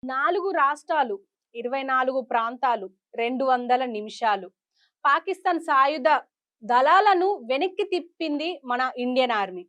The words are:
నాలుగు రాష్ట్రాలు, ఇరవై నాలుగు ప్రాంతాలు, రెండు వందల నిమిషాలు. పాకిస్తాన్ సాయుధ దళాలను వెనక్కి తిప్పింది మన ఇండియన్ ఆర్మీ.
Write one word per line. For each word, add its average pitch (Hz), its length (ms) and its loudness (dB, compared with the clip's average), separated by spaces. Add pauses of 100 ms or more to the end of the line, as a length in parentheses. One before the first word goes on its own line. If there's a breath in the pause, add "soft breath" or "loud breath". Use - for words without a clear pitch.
నాలుగు 349 440 0
రాష్ట్రాలు, 294 680 0 (360)
ఇరవై 247 280 -4
నాలుగు 262 380 0
ప్రాంతాలు, 233 680 -2 (260)
రెండు 240 300 -2
వందల 254 400 0
నిమిషాలు. 214 640 -4 (580)
పాకిస్తాన్ 339 540 0
సాయుధ 294 640 2 (420)
దళాలను 349 840 4
వెనక్కి 359 360 -2
తిప్పింది 320 840 -6
మన 247 320 -2
ఇండియన్ 247 340 0
ఆర్మీ. 190 380 -4